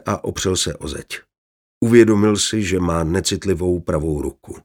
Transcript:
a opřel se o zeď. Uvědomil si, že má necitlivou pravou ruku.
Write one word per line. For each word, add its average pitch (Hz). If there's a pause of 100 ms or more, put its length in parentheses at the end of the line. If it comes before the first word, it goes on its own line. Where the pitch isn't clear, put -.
a 104
opřel 92
se 85
o -
zeď. - (640)
Uvědomil 107
si, 107
že 92
má 85
necitlivou 90
pravou 78
ruku. -